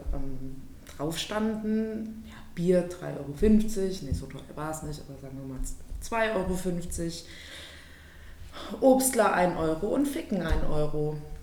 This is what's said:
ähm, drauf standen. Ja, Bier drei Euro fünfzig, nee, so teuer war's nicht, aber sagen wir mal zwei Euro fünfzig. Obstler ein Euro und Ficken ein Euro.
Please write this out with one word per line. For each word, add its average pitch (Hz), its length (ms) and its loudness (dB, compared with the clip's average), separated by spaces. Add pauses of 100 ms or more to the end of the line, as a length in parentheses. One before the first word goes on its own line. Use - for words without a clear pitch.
(140)
ähm, 135 480 -2 (340)
drauf 156 220 -2
standen. 220 1080 -2
Ja, - 80 -14 (200)
Bier 175 280 4
drei 151 360 -8
Euro 143 160 -8
fünfzig, 190 680 4
nee, 143 100 -4
so - 140 0
teuer 139 140 -12 (140)
war's 156 280 -6
nicht, 147 240 -8
aber 139 120 -12
sagen 135 200 -12
wir 135 160 -10
mal 131 60 -6 (400)
zwei 220 340 0
Euro 185 200 0
fünfzig. 170 720 -2 (1600)
Obstler 254 520 6
ein 175 240 4
Euro 160 380 0
und 285 120 2
Ficken 220 360 -2
ein 160 240 4
Euro. 151 500 4 (260)